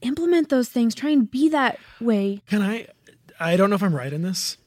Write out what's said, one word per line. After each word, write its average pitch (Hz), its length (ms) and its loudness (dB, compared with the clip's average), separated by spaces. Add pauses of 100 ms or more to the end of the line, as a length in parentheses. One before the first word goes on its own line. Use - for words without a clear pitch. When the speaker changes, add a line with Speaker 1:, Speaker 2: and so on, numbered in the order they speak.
Speaker 1:
implement 330 480 0
those 247 200 0
things. 233 240 0
Try 285 160 -4
and 269 200 2
be 294 200 2
that 277 300 0 (200)
way. 202 480 0
Speaker 2:
Can 208 140 0
I, 202 260 -4 (520)
I 165 180 2
don't 196 120 4
know 202 60 2
if 185 80 -2
I'm 175 120 2
right 135 180 -6
in 156 80 -6
this, 180 460 -6